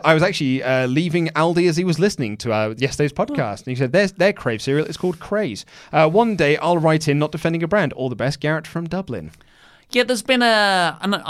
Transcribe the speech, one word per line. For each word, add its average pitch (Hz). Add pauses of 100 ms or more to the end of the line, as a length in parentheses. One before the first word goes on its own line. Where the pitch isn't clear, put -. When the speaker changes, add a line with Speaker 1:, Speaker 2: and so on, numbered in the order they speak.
Speaker 1:
"I 160
was 160
actually, 135
uh, 127
leaving 160
Aldi 170
as 160
he 175
was 165
listening 139
to, 117
uh, 110
yesterday's 135
podcast." 180
And -
he 127
said, 127
"Their, 196
their 190
Crave 117
cereal 143
is -
called 180
Craze. 196 (260)
Uh, 156
one 214
day 151
I'll 175
write 160
in 143
not 151
defending 165
a 165
brand. 165
All 131
the 120
best, 120
Garrett 156
from 170
Dublin." 120 (600)
Speaker 2:
Yeah, 247
there's 240
been 254
a, 196
and 196
I, - (100)